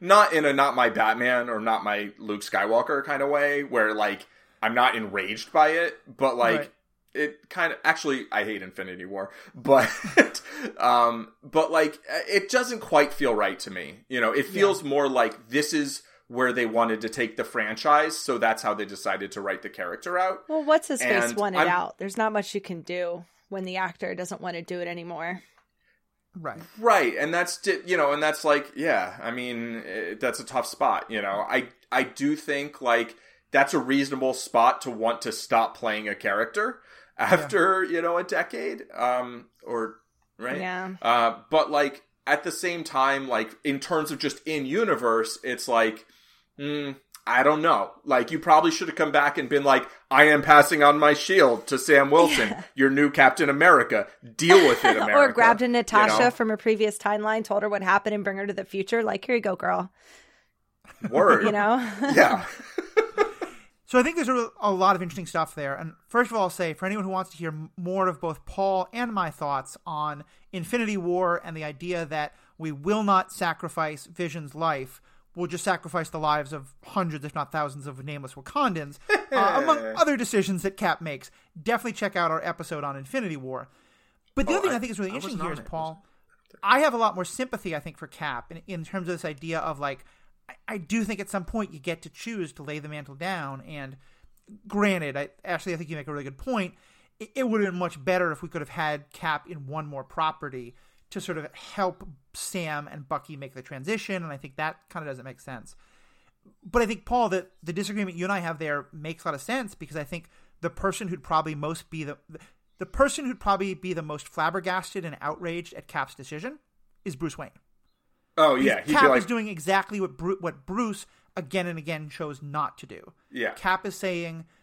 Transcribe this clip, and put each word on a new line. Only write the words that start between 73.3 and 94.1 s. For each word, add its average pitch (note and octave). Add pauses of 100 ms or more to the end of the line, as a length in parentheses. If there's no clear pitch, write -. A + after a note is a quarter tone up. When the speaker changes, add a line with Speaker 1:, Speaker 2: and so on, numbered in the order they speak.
Speaker 2:
sacrifice D#3+
Vision's D#3+
life, D3 (320)
we'll F3
just E3+
sacrifice E3+
the D#3+
lives D3+
of C#3 (120)
hundreds, D#3
if D3
not D3
thousands, C#3+
of C3
nameless C#3+
Wakandans, D#3+ (340)
uh, G3+
Speaker 1:
<laughs> -
Speaker 2:
among D4 (120)
other D4+
decisions G3
that G3
Cap E3+
makes, D3+ (280)
definitely A3+
check G3
out E3+
our D#3+
episode D#3+
on C#3+
Infinity D#3+
War. C3 (680)
But C4+
the D#4
Speaker 1:
Oh, F#4+
Speaker 2:
other G4
thing D4+
Speaker 1:
I, -
Speaker 2:
I -
think A3+
is G3+
really F#3+
Speaker 1:
I G#3
was C#4+
Speaker 2:
interesting C4
Speaker 1:
not D#3+
Speaker 2:
here D#3+
is, C3+
Speaker 1:
on B2
it. -
Speaker 2:
Paul, D#3+ (560)
I A3
have D4
a -
lot G#3+
more F3+
sympathy, A3
I D3
think, D#3
for D#3+
Cap C#3
in, -
in E3+
terms F3+
of F3+
this E3
idea D#3+
of, D#3+
like, C#3 (440)
I, - (120)
I A3
do G3+
think G3+
at G3
some F#3
point G#3+
you D#3
get E3
to D#3+
choose G3
to D3
lay D3+
the D3
mantle C#3+
down. C#3+
And C#3 (720)